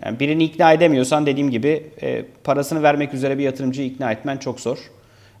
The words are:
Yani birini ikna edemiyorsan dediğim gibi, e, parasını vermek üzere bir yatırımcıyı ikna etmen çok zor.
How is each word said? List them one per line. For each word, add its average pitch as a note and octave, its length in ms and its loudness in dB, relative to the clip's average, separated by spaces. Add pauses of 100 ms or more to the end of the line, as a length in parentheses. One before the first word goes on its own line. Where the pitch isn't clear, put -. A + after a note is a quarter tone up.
Yani A2+ 140 -6
birini D3+ 240 2
ikna D#3+ 300 4
edemiyorsan D3+ 520 4
dediğim C#3 260 0
gibi, D3 400 -2 (100)
e, B2+ 240 -6 (180)
parasını C#3+ 400 -2
vermek D3 300 2
üzere C3+ 240 -2
bir C#3 60 -2
yatırımcıyı C3+ 440 -2
ikna B2+ 240 -4
etmen C3+ 260 -6
çok B2+ 220 -8
zor. A#2+ 180 -4 (640)